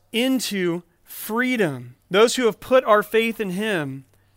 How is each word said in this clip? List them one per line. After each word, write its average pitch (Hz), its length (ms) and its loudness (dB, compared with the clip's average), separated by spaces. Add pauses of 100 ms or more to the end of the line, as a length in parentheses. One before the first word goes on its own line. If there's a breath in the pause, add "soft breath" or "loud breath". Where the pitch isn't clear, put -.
(120)
into 208 680 -2 (200)
freedom. 214 920 -4 (140)
Those 214 260 4
who 254 100 0
have 208 140 0
put 254 240 2
our 208 180 6
faith 226 380 -2
in 202 100 -4
him 175 540 -4 (320)